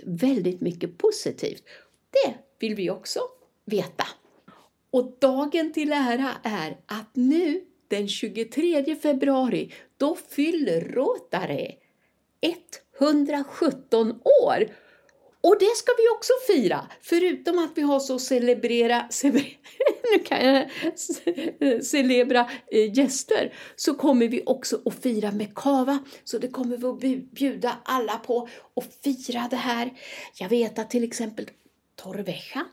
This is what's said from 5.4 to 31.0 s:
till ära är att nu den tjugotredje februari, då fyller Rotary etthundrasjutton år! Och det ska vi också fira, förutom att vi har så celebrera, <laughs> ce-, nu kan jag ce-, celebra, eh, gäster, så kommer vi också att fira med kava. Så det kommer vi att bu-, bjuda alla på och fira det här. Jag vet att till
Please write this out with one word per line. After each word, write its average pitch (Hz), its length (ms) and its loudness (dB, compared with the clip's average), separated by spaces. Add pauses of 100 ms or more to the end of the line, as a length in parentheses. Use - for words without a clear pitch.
till 302 200 -2
ära 262 380 0 (120)
är 185 420 -6
att 220 300 -12
nu 320 500 2 (220)
den 202 200 -4
tjugotredje 269 880 -2
februari, 262 800 0 (240)
då 302 180 0
fyller 294 640 -2
Rotary 190 960 -4 (680)
etthundrasjutton 285 1800 0 (220)
år! 165 240 2 (720)
Och 381 180 8
det 427 160 4
ska - 220 0
vi 453 200 4
också - 160 0 (140)
fira, 202 400 2 (140)
förutom 339 580 0
att 320 160 -2
vi 320 60 -2
har 285 180 2
så 269 200 -4
celebrera, 240 880 2
<laughs> - 40 -12
ce-, 277 200 2 (800)
nu 381 140 6
kan - 200 0
jag 269 240 4 (260)
ce-, 302 840 -2
celebra, 247 680 2 (220)
eh, 214 260 4
gäster, - 560 0 (220)
så - 180 0
kommer 254 340 4
vi 240 180 -2
också - 400 -2
att - 180 -4
fira 214 280 0
med 208 240 -6
kava. 269 440 2 (240)
Så - 140 -8
det 240 100 -6
kommer 247 300 -6
vi 240 100 -4
att 254 120 -6
bu-, 262 340 -4
bjuda 240 520 -4
alla 233 320 -2
på 240 320 -4 (240)
och 247 100 -6 (200)
fira 247 460 -4
det 262 60 -2
här. 240 380 -4 (460)
Jag 185 100 -8
vet 226 300 0
att 220 100 -6
till 240 140 0